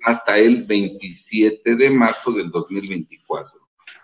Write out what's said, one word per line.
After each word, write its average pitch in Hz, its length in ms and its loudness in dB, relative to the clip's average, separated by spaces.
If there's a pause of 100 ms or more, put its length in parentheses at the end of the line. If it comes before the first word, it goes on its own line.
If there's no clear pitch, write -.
hasta 117 340 0
el 113 280 4
veintisiete 107 1120 -2
de 135 120 4
marzo 120 440 0
del 90 180 -4
dos 85 180 -6
mil 98 180 -8
veinticuatro. - 840 -12 (340)